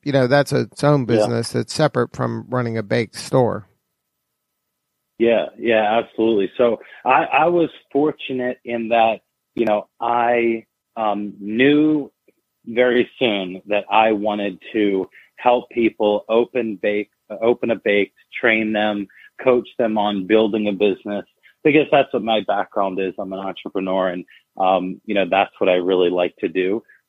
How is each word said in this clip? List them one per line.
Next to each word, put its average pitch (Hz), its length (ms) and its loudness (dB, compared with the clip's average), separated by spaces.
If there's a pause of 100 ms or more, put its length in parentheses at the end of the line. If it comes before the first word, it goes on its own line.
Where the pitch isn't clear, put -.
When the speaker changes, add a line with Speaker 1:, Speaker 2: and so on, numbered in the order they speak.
Speaker 1:
you 143 80 -6
know, 131 160 2
that's 139 240 2
its 123 320 -4
own 143 180 4
Speaker 2:
Yeah. 123 40 -2
Speaker 1:
business 117 460 0
that's 120 220 -4
separate 131 420 0
from 117 340 -6
running 120 280 -2
a 110 60 -4
baked 113 320 -4
store. 104 520 -2 (1500)
Speaker 2:
Yeah, 113 260 2 (120)
yeah, 110 420 0
absolutely. 110 580 -2
So 117 220 2 (260)
I, 139 200 4
I 147 200 2
was 170 240 2 (220)
fortunate 131 760 -2
in 117 240 -6
that, 113 320 2 (320)
you 117 120 0
know, 104 220 0 (140)
I, 117 640 0 (320)
um, 104 420 -4
knew 143 720 2 (540)
very 123 440 2 (100)
soon 95 480 -2
that 101 240 -2
I 110 220 4
wanted 104 460 -4 (140)
to 101 340 0 (280)
help 123 340 0
people 107 580 0
open 113 540 -2
bake, 104 300 -4 (180)
open 117 400 -2
a 117 60 2
bake, 101 380 0 (280)
train 110 320 0
them, 104 340 -2 (340)
coach 123 360 2
them 107 220 -2
on 101 260 -2
building 107 420 2
a 104 40 -2
business, 101 540 -2 (380)
because 147 280 4
that's 139 200 2
what 117 120 -4
my 110 240 0
background 98 520 -2
is. 95 200 -4
I'm 95 140 -8
an 95 60 -10
entrepreneur, 95 680 -4
and, 87 160 -8 (320)
um, 92 480 0
you 107 80 -6
know, 98 160 0
that's 95 300 0
what 98 100 0
I 90 60 4
really 90 340 2
like 90 280 -2
to 101 100 -6
do. 92 340 -2 (280)